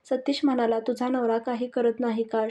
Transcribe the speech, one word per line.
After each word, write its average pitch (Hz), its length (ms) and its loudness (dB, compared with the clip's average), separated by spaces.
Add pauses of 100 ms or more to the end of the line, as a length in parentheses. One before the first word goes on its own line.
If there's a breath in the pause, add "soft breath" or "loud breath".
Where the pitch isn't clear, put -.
सतीश 269 380 -2
म्हणाला, 240 360 2
"तुझा 247 280 -2
नवरा 240 300 2
काही 240 300 -4
करत 240 320 0
नाही 226 240 0
का?" 220 280 0